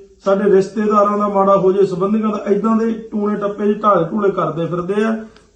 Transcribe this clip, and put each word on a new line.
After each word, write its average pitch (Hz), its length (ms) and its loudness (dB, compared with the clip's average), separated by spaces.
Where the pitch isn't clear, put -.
ਸਾਡੇ 196 260 2
ਰਿਸ਼ਤੇਦਾਰਾਂ 208 640 2
ਦਾ 208 100 0
ਮਾੜਾ 196 300 2
ਹੋ 185 140 2
ਜੇ, 196 140 2
ਸੰਬੰਧੀਆਂ 208 440 -2
ਦਾ, - 180 -4
ਏਦਾਂ 208 280 2
ਦੇ 226 160 0
ਟੂਣੇ 208 440 -4
ਟੱਪੇ 202 280 -4
ਜਿਹੇ 208 160 0
ਢਾਲੇ 190 260 2
ਢੂਲੇ 202 260 -2
ਕਰਦੇ 165 340 -4
ਫਿਰਦੇ 180 380 -2
ਆ। 220 220 -4